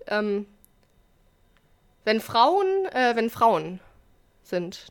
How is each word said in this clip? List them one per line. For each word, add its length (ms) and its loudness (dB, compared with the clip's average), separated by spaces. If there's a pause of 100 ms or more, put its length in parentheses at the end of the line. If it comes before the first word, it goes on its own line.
Ähm, 380 -2 (1600)
wenn 160 0
Frauen, 440 2 (280)
äh, 220 2
wenn 140 0
Frauen 500 0 (640)
sind, 480 -6